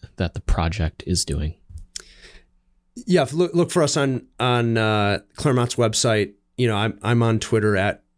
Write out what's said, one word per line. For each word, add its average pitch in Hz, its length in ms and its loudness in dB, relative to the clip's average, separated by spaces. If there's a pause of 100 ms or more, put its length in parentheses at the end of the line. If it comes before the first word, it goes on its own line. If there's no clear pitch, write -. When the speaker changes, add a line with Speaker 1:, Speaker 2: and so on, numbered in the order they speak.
(160)
Speaker 1:
that 87 180 -4
the - 80 -10
project 82 640 -2
is 87 200 -2
doing? 76 300 -4 (1500)
Speaker 2:
Yeah, 175 160 4
if, 131 100 -4
look, 170 200 -2
look 175 180 2
for 165 120 2
us 143 140 0
on, 135 300 -2 (120)
on, 120 380 0
uh, 107 420 2 (160)
Claremont's 123 400 0
website. 110 580 0 (220)
You 123 120 0
know, 110 80 0
I'm, 104 260 -2
I'm 117 220 2
on 113 160 2
Twitter 107 380 2
at, 98 260 -2 (140)